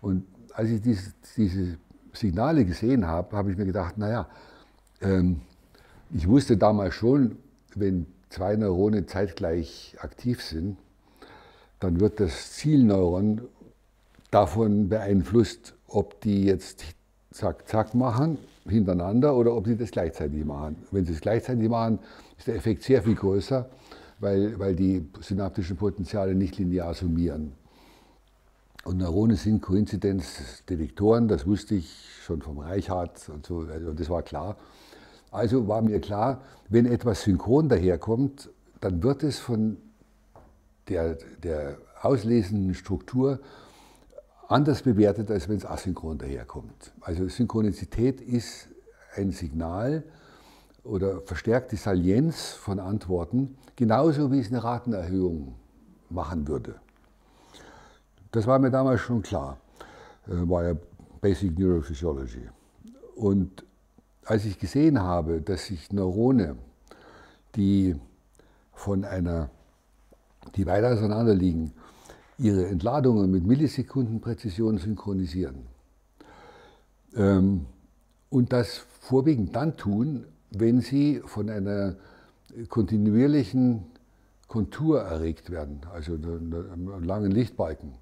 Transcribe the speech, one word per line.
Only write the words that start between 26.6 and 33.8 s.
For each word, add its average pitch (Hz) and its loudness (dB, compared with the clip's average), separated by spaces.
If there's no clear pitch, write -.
summieren. 82 -2
Und 90 -4
Neurone 95 2
sind 104 2
Koinzidenzdetektoren, 98 0
das 82 2
wusste 101 0
ich 90 -4
schon 80 -6
vom 73 -10
Reichardt 87 -6
und 76 -16
so, 85 -6
also 80 -8